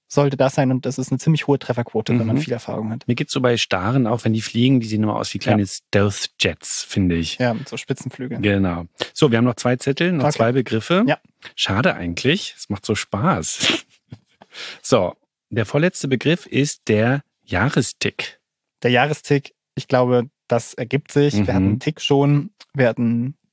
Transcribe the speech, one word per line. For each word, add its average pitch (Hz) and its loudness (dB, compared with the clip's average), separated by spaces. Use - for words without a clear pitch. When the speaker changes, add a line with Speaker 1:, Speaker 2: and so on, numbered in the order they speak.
Speaker 1:
sollte 143 2
das - 2
sein. 131 2
Und 127 -2
das - -4
ist 131 -6
eine 131 0
ziemlich - 0
hohe 139 4
Trefferquote, 120 -2
wenn 113 0
man 120 2
Speaker 2:
Mhm. 143 0
Speaker 1:
viel 139 -6
Erfahrung 110 -6
hat. 120 -6
Speaker 2:
Mir 120 0
geht's - -4
so 143 -2
bei 123 4
Staren, 110 0
auch 113 0
wenn 113 2
die 110 0
fliegen, 123 2
die 113 -2
sehen 107 0
immer 107 0
aus - -6
wie 101 -8
kleine 107 2
Speaker 1:
Ja. 98 0
Speaker 2:
Stealth-Jets, - -2
finde 90 2
ich. 82 -4
Speaker 1:
Ja, 123 0
mit - -8
so 113 -10
Spitzenflügeln. 127 -8
Speaker 2:
Genau. 95 2
So, 139 4
wir 113 4
haben 117 4
noch 123 2
zwei 123 0
Zettel, 139 0
noch 151 0
Speaker 1:
Okay. 147 0
Speaker 2:
zwei 117 2
Begriffe. 131 0
Speaker 1:
Ja. - 0
Speaker 2:
Schade 107 0
eigentlich, 87 -2
es - -14
macht 101 -10
so 110 0
Spaß. - -2
<laughs> - -20
So, 98 2
der 107 -2
vorletzte 151 -2
Begriff 131 0
ist - -2
der 117 2
Jahrestick. - -2
Speaker 1:
Der 123 2
Jahrestick, 139 2
ich - -10
glaube, 123 4
das - -2
ergibt 143 -6
sich. 143 2
Wir 104 4
Speaker 2:
Mhm. 92 0
Speaker 1:
hatten 98 2
Tick - -6
schon, 143 2
wir 131 2
hatten 117 0